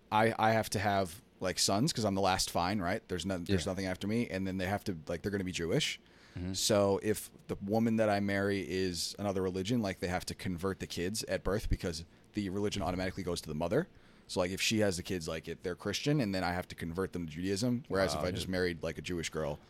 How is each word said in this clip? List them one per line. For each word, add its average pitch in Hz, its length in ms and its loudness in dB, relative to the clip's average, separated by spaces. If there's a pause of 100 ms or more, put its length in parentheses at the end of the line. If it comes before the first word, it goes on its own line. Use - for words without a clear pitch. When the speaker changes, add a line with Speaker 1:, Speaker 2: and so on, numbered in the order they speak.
(100)
Speaker 1:
I, 110 280 6
I 110 140 6
have 110 180 2
to 117 80 0
have, 98 420 0 (200)
like, 92 180 0
sons 113 340 4
'cause 110 140 0
I'm 98 80 2
the 95 80 0
last 92 280 4
fine, 92 300 0
right? 92 280 -2
There's 90 180 -4
no, 95 100 -2
there's 87 300 2
Speaker 2:
Yeah. 98 60 0
Speaker 1:
nothing 95 120 -4
after 92 220 -4
me, 113 240 0
and 95 160 -2
then 92 100 -2
they 92 100 0
have 98 180 0
to, 98 120 -2 (120)
like, 85 120 -4
they're 104 100 -4
gonna 98 140 0
be 92 80 -4
Jewish. 87 480 0 (380)
Speaker 2:
Mm-hmm. 90 140 -4
Speaker 1:
So 98 480 4
if - 300 -2 (160)
the 98 180 -4
woman 113 320 2
that 110 140 4
I 101 80 4
marry 101 500 2
is 90 520 -2
another 98 200 0
religion, 95 400 0
like, 98 200 -2
they 92 80 -2
have 90 180 -2
to 87 80 -6
convert 92 460 -4
the 87 80 -6
kids 95 400 -2
at 92 160 -2
birth - 240 0
because 82 360 -2 (280)
the 104 160 -2
religion 101 340 -2
automatically 92 400 -2
goes 87 200 -2
to - 60 -12
the 78 60 -4
mother. 85 320 2 (400)
So, - 140 -2
like, 90 100 0
if 92 100 -4
she 113 200 2
has 101 160 2
the 87 80 -6
kids, 87 240 -4
like, 80 180 -6
it, 82 160 -10
they're 87 140 -4
Christian, 143 440 0
and 101 140 0
then 92 80 0
I 90 100 0
have 90 160 -2
to - 60 -14
convert 87 380 -4
them 87 140 -4
to 78 60 -10
Judaism. 98 540 0
Whereas 92 280 2
Speaker 2:
Wow, 76 80 -2
Speaker 1:
if 76 40 2
I 90 40 0
Speaker 2:
dude. 98 60 -2
Speaker 1:
just 104 120 -4
married, 90 340 0
like, 82 160 -4
a 80 40 -6
Jewish 82 280 -2
girl, 73 400 -2